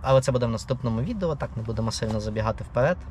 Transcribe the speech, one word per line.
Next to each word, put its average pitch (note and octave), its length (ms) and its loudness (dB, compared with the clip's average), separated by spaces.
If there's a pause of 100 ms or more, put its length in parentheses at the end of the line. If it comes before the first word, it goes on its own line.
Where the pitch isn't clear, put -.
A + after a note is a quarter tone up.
але C3 180 6
це B2+ 120 0
буде B2 140 2
в A#2 40 0
наступному A#2 500 -2
відео, F3 360 -2
так C#3+ 200 -6
не A#2 60 -4
будемо A2 300 -2
сильно A2 280 -2
забігати A2 440 -2
вперед. D3 320 2 (140)